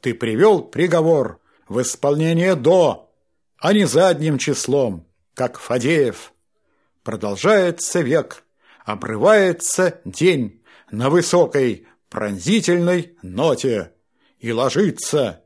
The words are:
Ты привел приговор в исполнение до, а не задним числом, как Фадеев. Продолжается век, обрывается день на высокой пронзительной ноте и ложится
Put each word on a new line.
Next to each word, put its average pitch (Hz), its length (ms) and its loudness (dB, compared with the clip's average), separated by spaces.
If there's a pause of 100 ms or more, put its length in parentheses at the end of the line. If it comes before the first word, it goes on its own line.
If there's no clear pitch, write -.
Ты 120 120 -4
привел 123 480 2
приговор 160 760 0 (300)
в 117 120 -2
исполнение 165 720 0
до, 151 540 2 (480)
а 185 160 0
не 208 120 4
задним 156 520 2
числом, 123 720 -2 (260)
как - 260 -6
Фадеев. 127 760 -2 (720)
Продолжается 170 960 0
век, 143 420 -4 (420)
обрывается 175 1160 0
день 139 600 -2 (280)
на 120 180 -2
высокой 147 760 0 (220)
пронзительной 175 1120 -2
ноте 113 720 -4 (460)
и 117 120 -8
ложится 131 960 -2